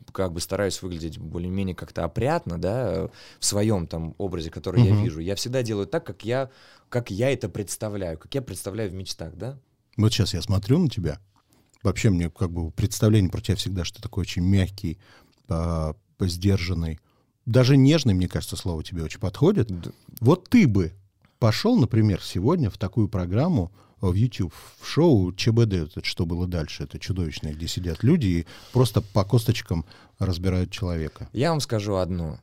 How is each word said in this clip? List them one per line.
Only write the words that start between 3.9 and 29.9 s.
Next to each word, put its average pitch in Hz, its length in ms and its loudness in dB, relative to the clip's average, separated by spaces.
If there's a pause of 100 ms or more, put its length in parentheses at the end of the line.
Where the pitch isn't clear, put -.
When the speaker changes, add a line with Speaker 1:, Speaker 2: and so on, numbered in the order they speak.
Speaker 1:
образе, 85 320 -6
который 95 320 2
я 101 100 6
Speaker 2:
Мгм. 104 120 4
Speaker 1:
вижу. 80 160 -4
Я 90 160 -4
всегда 127 260 -4
делаю 104 240 -4
так, 170 180 -4
как - 200 -14
я, 123 260 -4 (380)
как 120 240 -4
я 120 200 0
это 120 160 -4
представляю, 95 680 -6
как - 160 -12
я 135 80 -4
представляю 101 480 -8
в 85 40 -10
мечтах, 87 420 -10
да? 127 220 -10 (380)
Speaker 2:
Вот 104 160 4
щас - 220 0
я 82 60 -4
смотрю 98 380 2
на 175 100 4
тебя. 78 300 -4 (640)
Вообще, 101 280 2
мне 85 200 2
как 85 220 -4
бы 85 180 -4
представление 107 600 2
про - 100 -6
тебя - 160 0
всегда, 92 280 -4
что - 120 -10
ты - 80 -20
такой - 180 -6
очень 87 200 -4
мягкий, 95 560 2 (500)
а, 82 460 -2 (260)
сдержанный. 87 800 0 (440)
Даже 127 320 6
нежный, 135 380 6
мне 90 140 2
кажется, - 280 -6
слово 82 280 -6
тебе 85 180 -8
очень 78 180 -8
подходит. 151 480 2
Speaker 1:
Да. 87 220 -8 (300)
Speaker 2:
Вот 143 280 4
ты 226 200 8
бы 95 240 2 (480)
пошел, 202 360 4
например, 110 460 4
сегодня 123 480 0
в - 80 -10
такую 101 300 0
программу, 101 640 0 (280)
в 90 140 2
YouTube, 104 400 0 (260)
в - 60 -16
шоу 117 460 4
Ч - 200 0
Б 113 140 6
Д, 92 160 0
вот 73 140 -10
это - 100 -8
«Что - 180 -2
было 87 220 -2
дальше?», 82 380 -4
это 76 140 -12
чудовищное, 80 560 -4
где 80 140 -8
сидят 87 360 -6
люди 143 240 4
и 85 180 0 (260)
просто 123 300 2
по - 220 0
косточкам 95 600 0 (340)